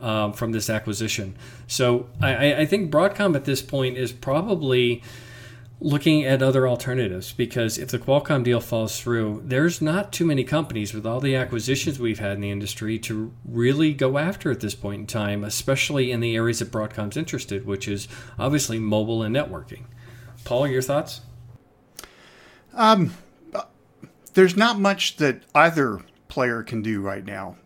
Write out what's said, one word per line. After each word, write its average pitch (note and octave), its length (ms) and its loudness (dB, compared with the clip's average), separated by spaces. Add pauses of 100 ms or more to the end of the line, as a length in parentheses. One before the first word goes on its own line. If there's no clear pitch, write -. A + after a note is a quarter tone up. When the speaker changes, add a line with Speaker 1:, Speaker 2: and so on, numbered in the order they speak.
Speaker 1:
um, A2 320 0
from A2+ 200 -4
this A2 180 -2
acquisition. G#2+ 680 -4 (300)
So B2 420 2 (120)
I, C3+ 140 4
I, C#3 260 4
I D#3 60 4
think F#3 260 2
Broadcom F#3 420 4
at C3+ 100 0
this C3+ 160 0
point B2+ 380 -2
is A#2+ 140 -4
probably C3+ 880 2 (840)
looking D3 400 4
at C3+ 160 4
other C3 280 4
alternatives, A#2+ 640 -2
because A2+ 440 0
if B2+ 120 -6
the - 100 -4
Qualcomm C#3 460 2
deal A#2+ 160 4
falls A2 400 -4
through, A2 440 -2
there's D#3 380 2
not F3+ 300 0
too E3+ 120 0
many C#3 200 2
companies A#2 500 -2
with G#2+ 100 -8
all A#2 140 -2
the C3+ 160 0
acquisitions B2+ 640 -2
we've A#2 220 -2
had G2+ 140 -2
in G2+ 60 -6
the G2+ 120 -4
industry G#2+ 480 -4
to A2+ 320 -6 (120)
really C3+ 480 2
go C3+ 240 0
after D#3 360 -2
at - 80 -4
this G#2 160 -4
point G2+ 240 -6
in G#2+ 80 -12
time, G#2 340 -2
especially B2+ 720 0
in A#2 80 -2
the A#2 160 0
areas A2+ 240 0
that A2 100 -4
Broadcom's G#2+ 460 -4
interested, C3 500 -6
which G2+ 220 -4
is G2+ 180 -4 (320)
obviously C3+ 400 0
mobile A2 460 0
and A2 100 -2
networking. - 480 -6 (640)
Paul, C#3+ 240 0
your C3 140 0
thoughts? D3 400 -2 (1500)
Speaker 2:
Um, A3 400 4 (1200)
there's F#3 220 8
not A3 220 4
much G3 380 2
that C#3+ 260 2 (100)
either D3 480 4 (280)
player A#2+ 340 0
can A2+ 200 -4
do G#2+ 180 -2
right G2 240 -6
now G2 420 -10